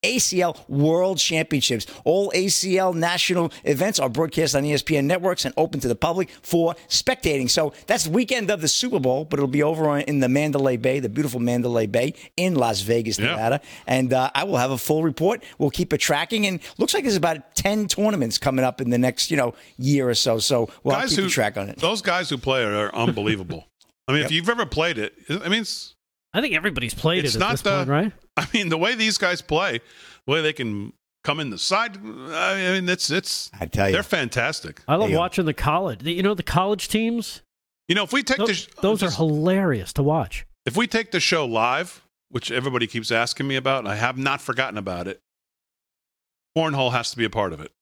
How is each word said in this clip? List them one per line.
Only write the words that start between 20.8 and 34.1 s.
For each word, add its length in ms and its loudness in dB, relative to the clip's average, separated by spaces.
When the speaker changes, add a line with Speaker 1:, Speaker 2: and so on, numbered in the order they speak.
Speaker 1:
we'll 120 2
Speaker 2:
Guys 140 -2
Speaker 1:
keep 120 2
Speaker 2:
who, 40 0
Speaker 1:
a 40 0
track 280 0
on 120 -6
it. 100 -14
Speaker 2:
those 240 -2
guys 260 -2
who 80 -2
play 260 0
are, 120 0
are 200 -2
unbelievable. 720 -2
I 40 0
mean, 100 2
Speaker 1:
Yep. 60 0
Speaker 2:
if 60 -2
you've 160 0
ever 180 0
played 320 0
it, 160 -6
I 220 -4
mean, 120 2
it's, 340 -10
Speaker 3:
I 80 2
think 120 0
everybody's 400 -2
played 320 0
Speaker 2:
it's 80 0
Speaker 3:
it 40 -2
at 20 -2
Speaker 2:
not 120 0
Speaker 3:
this 100 -2
Speaker 2:
the, 160 2
Speaker 3:
point, 120 -2
right? 220 2
Speaker 2:
I 180 -2
mean, 160 0
the 80 2
way 160 2
these 240 0
guys 240 0
play, 380 -2
the 40 0
way 100 2
they 120 0
can 400 -6
come 160 -2
in 100 -6
the 80 -10
side, 400 -2
I 760 -2
mean, 160 0
it's, 200 0
it's, 400 -4
Speaker 1:
I 60 -4
tell 220 0
you. 60 4
Speaker 2:
they're 100 0
fantastic. 840 -2